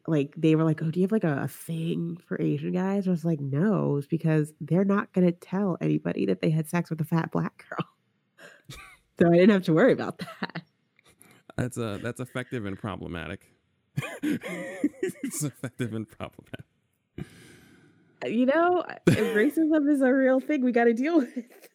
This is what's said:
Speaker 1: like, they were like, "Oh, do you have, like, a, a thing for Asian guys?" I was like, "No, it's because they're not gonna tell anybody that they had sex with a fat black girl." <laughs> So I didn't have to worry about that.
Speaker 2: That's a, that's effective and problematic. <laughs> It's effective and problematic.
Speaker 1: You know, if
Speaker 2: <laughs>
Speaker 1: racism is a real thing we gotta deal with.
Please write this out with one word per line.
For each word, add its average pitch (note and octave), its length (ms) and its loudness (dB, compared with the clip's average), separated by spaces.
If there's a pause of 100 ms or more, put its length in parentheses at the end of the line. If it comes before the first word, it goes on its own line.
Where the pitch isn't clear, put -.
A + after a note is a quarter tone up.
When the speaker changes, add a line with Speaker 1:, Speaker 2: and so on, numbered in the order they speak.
Speaker 1:
like, D3 300 0
they D#3+ 180 4
were D#3+ 100 4
like, D#3+ 180 0
"Oh, D#3+ 80 -2
do E3+ 100 -2
you F#3 40 4
have, G3 80 0
like, G#3+ 120 0
a, D3+ 180 0
a D3 60 -4
thing E3 680 -6 (100)
for - 140 -6
Asian D#3 320 -2
guys?" F#3+ 360 -2
I - 20 2
was E3 140 0
like, E3 160 0
"No, C#3+ 560 0
it's C#3+ 100 -4
because D#3 540 0
they're E3 240 2
not G3 280 0
gonna F3+ 200 4
tell F#3 480 -4
anybody D#3 460 -2
that F#3 140 -2
they F3 100 2
had D#3 180 0
sex F3 220 -2
with D#3+ 100 -6
a D#3 40 0
fat E3 280 -2
black - 360 -6
girl." - 200 -8 (920)
<laughs> - 0 - (420)
So F3 80 6
I E3+ 60 6
didn't F3+ 160 8
have G3 140 4
to E3 100 2
worry G3 180 6
about A#2+ 260 -4
that. - 440 -12 (960)
Speaker 2:
That's B2 200 -4
a, A2 260 -6
that's A#2+ 160 -8
effective B2 460 -8
and G2 140 -8
problematic. F2+ 680 -10 (500)
<laughs> D5 260 -10
It's - 1200 -6
effective B2 500 -8
and A2 140 -8
problematic. - 560 -16 (1600)
Speaker 1:
You A#3+ 200 2
know, E4+ 380 2 (220)
if - 100 6
Speaker 2:
<laughs> A3+ 400 2
Speaker 1:
racism D#4 340 2
is C#4+ 100 2
a C4 120 4
real C4 280 4
thing C#4 240 -2
we B3+ 80 2
gotta A#3 220 4
deal D4+ 240 2
with. A#3+ 260 -2 (300)